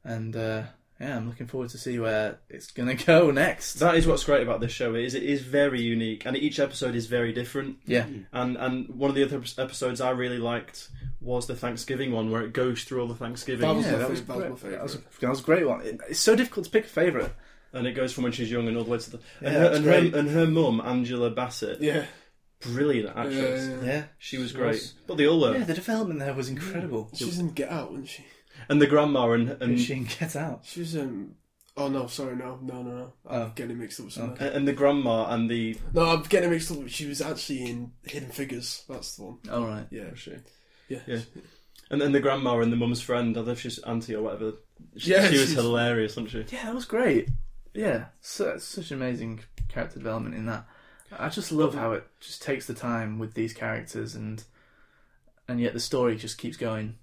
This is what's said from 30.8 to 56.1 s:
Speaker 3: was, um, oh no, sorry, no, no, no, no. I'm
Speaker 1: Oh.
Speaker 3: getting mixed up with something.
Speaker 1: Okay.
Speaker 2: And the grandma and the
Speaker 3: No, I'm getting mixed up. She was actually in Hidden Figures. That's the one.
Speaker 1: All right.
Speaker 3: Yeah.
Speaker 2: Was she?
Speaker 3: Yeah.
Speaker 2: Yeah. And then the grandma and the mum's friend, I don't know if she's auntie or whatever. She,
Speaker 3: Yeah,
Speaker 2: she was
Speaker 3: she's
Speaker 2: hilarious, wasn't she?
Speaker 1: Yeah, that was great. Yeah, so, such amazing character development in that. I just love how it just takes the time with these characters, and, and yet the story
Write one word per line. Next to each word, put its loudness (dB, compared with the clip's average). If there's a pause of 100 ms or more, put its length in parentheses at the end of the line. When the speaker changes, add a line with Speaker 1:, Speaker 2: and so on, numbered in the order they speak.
Speaker 3:
was, -6
um, -6 (420)
oh -2
no, -2
sorry, -6
no, -8
no, -8
no, -8
no. -12 (160)
I'm -2
Speaker 1:
Oh. -8
Speaker 3:
getting -8
mixed -10
up -14
with -14
something. -4
Speaker 1:
Okay. -2
Speaker 2:
And 2
the 2
grandma 4
and 2
the -2 (160)
Speaker 3:
No, 6
I'm 4
getting 4
mixed 0
up. -6
She -6
was -6
actually -4
in -8 (120)
Hidden -10
Figures. -8
That's -12
the -16
one. -14 (120)
Speaker 1:
All -2
right. -6
Speaker 3:
Yeah. -12
Speaker 2:
Was -16
she? -14 (560)
Speaker 3:
Yeah. -6
Speaker 2:
Yeah. -4 (720)
And 0
then 2
the 6
grandma 2
and 4
the 2
mum's 0
friend, 0
I 0
don't -4
know -2
if -8
she's -8
auntie -4
or -2
whatever. -4 (440)
She, 0
Speaker 3:
Yeah, 8
Speaker 2:
she 8
was 6
Speaker 3:
she's 2
Speaker 2:
hilarious, 2
wasn't -6 (180)
she? -8
Speaker 1:
Yeah, -8
that -6
was -6
great. 2 (420)
Yeah, -2 (140)
so, -4
such -10
amazing -4 (280)
character -6
development -4
in -6
that. -6 (520)
I -4
just -6
love 4
how -2
it -6 (160)
just -16
takes -4
the -8
time -4
with -8
these -4
characters, -8
and, -10 (1040)
and -2
yet 2
the -4
story 2